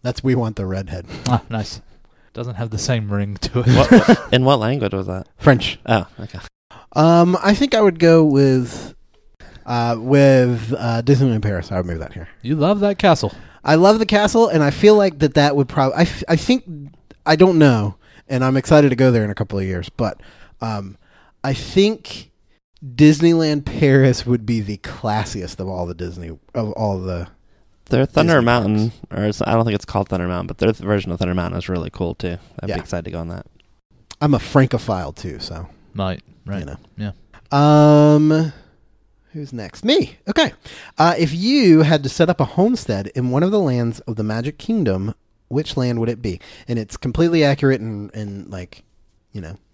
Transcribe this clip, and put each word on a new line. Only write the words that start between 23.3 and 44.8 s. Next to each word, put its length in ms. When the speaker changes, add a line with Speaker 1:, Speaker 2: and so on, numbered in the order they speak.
Speaker 1:
Paris 640
would 200
be 140
the 180
classiest 840
of 80
all 160
the 100
Disney, 420
of 200
all 260
the 280
Speaker 3:
Their 160
Thunder 300
Speaker 1:
Disney 100
Speaker 3:
Mountain, 440
Speaker 1:
parks. 120
Speaker 3:
or 40
it's, 160
I 120
don't 120
think 100
it's 100
called 240
Thunder 180
Mountain, 200
but 120
their 140
th-, 120
version 260
of 80
Thunder 140
Mountain 240
is 120
really 200
cool, 260
too. 220
I'd 80
Speaker 1:
Yeah. 60
Speaker 3:
be 60
excited 240
to 60
go 80
on 100
that. 160
Speaker 1:
I'm 120
a 60
Francophile, 760
too, 260
so. 280
Speaker 2:
Right, 260
right. 160
Speaker 1:
You 40
know. 120
Speaker 2:
Yeah. 140
Speaker 1:
Um, 1000
who's 200
next? 320
Me. 320
Okay. 260
Uh, 220
if 140
you 480
had 220
to 60
set 200
up 120
a 40
homestead 720
in 160
one 120
of 80
the 80
lands 420
of 140
the 80
Magic 340
Kingdom, 560